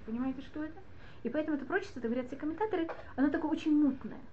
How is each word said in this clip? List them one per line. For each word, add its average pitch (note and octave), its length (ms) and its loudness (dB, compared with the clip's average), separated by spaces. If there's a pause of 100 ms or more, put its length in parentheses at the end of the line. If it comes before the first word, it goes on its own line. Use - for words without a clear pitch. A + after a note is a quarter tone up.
Понимаете, C4 360 -2
что - 200 -8
это? D#4 160 -6 (440)
И A#3+ 60 -2
поэтому D4+ 280 2
это C#4 100 -4
пророчество, F#4+ 320 -2
это A#3 100 -2
говорят B3 200 0
все C#4 80 -6
комментаторы, E4 520 0 (280)
оно C#4+ 120 6
такое D#4 220 2
очень D#4+ 220 2
мутное. C#4+ 460 4 (140)